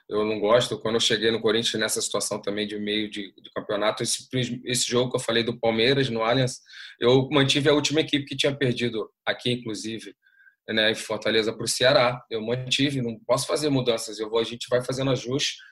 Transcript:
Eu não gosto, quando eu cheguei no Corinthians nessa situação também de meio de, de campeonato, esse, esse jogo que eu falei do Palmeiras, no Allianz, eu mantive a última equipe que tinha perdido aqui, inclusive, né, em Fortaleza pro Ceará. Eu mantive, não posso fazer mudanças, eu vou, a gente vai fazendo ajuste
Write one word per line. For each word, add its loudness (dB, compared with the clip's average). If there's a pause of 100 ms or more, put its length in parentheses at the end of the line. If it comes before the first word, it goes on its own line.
Eu 0
não -2
gosto, 4
quando -2
eu 2
cheguei 2
no 0
Corinthians 0
nessa 0
situação -4
também -4
de -8
meio -2
de, -10
de -20
campeonato, -2
esse, -4 (360)
esse -2
jogo 2
que 0
eu -2
falei 0
do -4
Palmeiras, 2
no -2
Allianz, 2 (400)
eu 4
mantive 4
a 6
última 2
equipe -2
que -10
tinha 0
perdido -2 (160)
aqui, -4
inclusive, -8 (560)
né, 2
em -2
Fortaleza 0
pro -8
Ceará. 2
Eu -6
mantive, -2
não -6
posso 0
fazer 0
mudanças, 0
eu -4
vou, 2
a 2
gente -8
vai 2
fazendo -2
ajuste -2 (140)